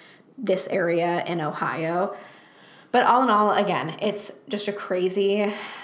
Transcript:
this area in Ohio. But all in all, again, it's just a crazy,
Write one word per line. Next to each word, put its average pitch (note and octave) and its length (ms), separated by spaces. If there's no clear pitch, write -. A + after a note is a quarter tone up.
this F#3+ 320
area E3+ 580
in E3+ 140
Ohio. E3 760
But B3 120
all B3 180
in B3 80
all, G#3 220
again, E3 480
it's - 320
just G#3 200
a G3+ 40
crazy, G3 800